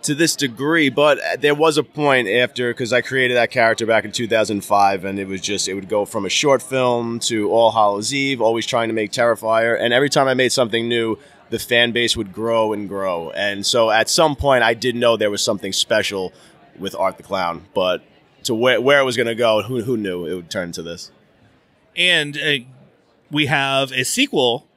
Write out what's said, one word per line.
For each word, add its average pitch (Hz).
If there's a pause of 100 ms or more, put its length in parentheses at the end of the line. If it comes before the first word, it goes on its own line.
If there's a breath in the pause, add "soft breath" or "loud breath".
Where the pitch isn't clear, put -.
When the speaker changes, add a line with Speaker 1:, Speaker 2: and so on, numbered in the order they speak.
Speaker 1:
to 156
this 160
degree, 143
but 143 (220)
there 147
was 151
a 151
point 135
after, 120
'cause 117
I 123
created 127
that 117
character 113
back 110
in 107
two 117
thousand 107
five, 98
and 98
it 98
was 95
just, 98
it 92
would 95
go 104
from 101
a 92
short 135
film 120
to 104
All 113
Hallows 107
Eve, 139
always 113
trying 117
to 113
make 107
Terrifier, 113
and 117
every 135
time 135
I 131
made 127
something 117
new, 113 (320 loud breath)
the 113
fan 120
base 117
would 104
grow 110
and 104
grow, 92
and 101
so 113
at 110
some 156
point 131
I 113
did 120
know 120
there 104
was 101
something 101
special 98 (460 soft breath)
with 95
Art 95
the -
Clown, 87
but 90 (440)
to 123
where, 117
where 139
it 135
was 127
gonna 117
go, 110
who, 120
who 120
knew 92
it 82
would 87
turn 87
to 85
this? 85 (840)
Speaker 2:
And, 160
uh, 147 (760)
we 147
have 135
a 127
sequel 131